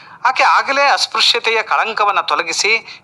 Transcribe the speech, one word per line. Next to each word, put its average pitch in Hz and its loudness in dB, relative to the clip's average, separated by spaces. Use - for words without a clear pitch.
ಆಕೆ 262 0
ಆಗಲೇ 262 2
ಅಸ್ಪೃಶ್ಯತೆಯ 226 0
ಕಳಂಕವನ್ನ 180 0
ತೊಲಗಿಸಿ 165 -2